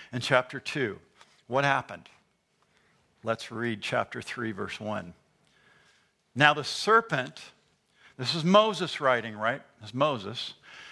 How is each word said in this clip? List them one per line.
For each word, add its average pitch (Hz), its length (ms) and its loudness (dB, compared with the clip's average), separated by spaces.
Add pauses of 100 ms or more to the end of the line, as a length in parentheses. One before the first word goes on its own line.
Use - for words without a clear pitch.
(120)
and 123 100 -4
chapter 127 380 2
two. 123 400 -4 (480)
What 131 160 2
happened? 127 440 -2 (1160)
Let's 113 280 -4
read 113 300 -4
chapter 120 380 -2
three, 113 320 -6
verse 98 280 -8
one. 98 340 -8 (1200)
Now 147 220 6
the 147 80 -4
serpent, 185 760 0 (800)
this 123 160 -4
is 160 100 -4
Moses 185 560 4
writing, 117 380 0
right? 117 240 0 (180)
This 107 100 -18
is 107 40 -12
Moses. 123 640 -2 (360)